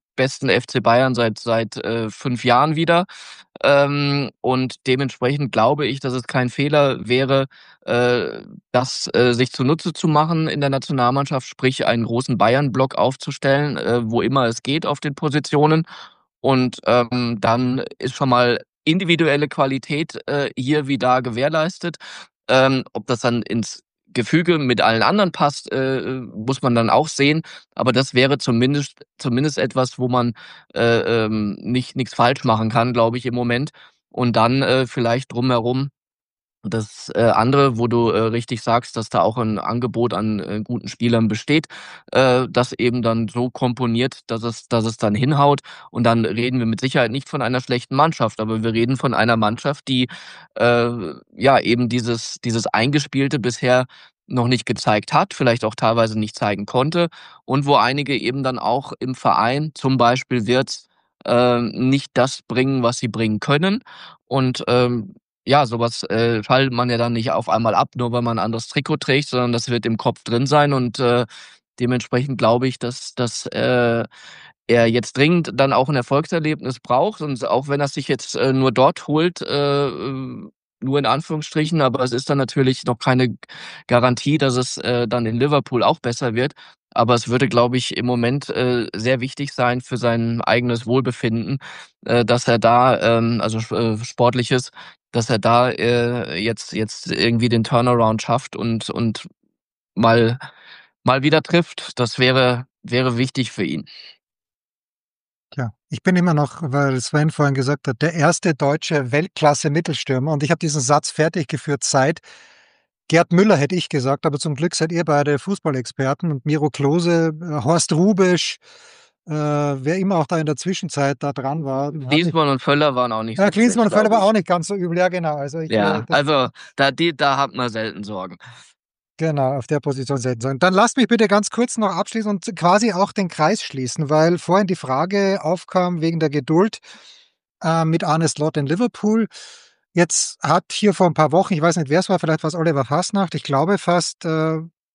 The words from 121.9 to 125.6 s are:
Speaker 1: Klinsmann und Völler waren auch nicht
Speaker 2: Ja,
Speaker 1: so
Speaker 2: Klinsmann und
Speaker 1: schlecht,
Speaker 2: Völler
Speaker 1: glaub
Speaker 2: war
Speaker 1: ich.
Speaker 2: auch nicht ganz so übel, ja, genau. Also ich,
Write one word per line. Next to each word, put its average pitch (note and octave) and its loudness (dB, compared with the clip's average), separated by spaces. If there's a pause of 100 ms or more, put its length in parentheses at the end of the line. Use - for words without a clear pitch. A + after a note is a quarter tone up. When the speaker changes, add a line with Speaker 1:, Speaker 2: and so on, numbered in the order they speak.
Speaker 1:
Klinsmann D3+ 0
und C3+ 0
Völler D3 2
waren B2 0
auch A2 -4
nicht A2+ -6
Speaker 2:
Ja, F#3+ 4
Speaker 1:
so G3+ 2
Speaker 2:
Klinsmann A3+ 2
und F#3+ 0
Speaker 1:
schlecht, G#3+ 2
Speaker 2:
Völler G#3+ 2
Speaker 1:
glaub A3 4
Speaker 2:
war F#3+ 2
Speaker 1:
ich. G3+ 4
Speaker 2:
auch A3 2
nicht G3+ 0
ganz F3 0
so G3+ -6
übel, F3 -2
ja, F3+ 4
genau. E3+ -2
Also C#3+ -6
ich, D#3+ -6